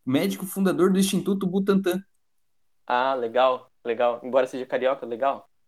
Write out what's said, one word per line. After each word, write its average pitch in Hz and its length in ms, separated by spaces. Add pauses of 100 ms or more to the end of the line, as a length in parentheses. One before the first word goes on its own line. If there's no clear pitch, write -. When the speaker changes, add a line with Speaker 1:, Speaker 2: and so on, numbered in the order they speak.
Speaker 1:
médico 185 400
fundador 185 480
do 190 60
Instituto 196 460
Butantan. 190 560 (840)
Speaker 2:
Ah, 131 280
legal, 123 540 (140)
legal. 120 400
Embora 127 240
seja 127 180
carioca, 131 400
legal, 120 440 (180)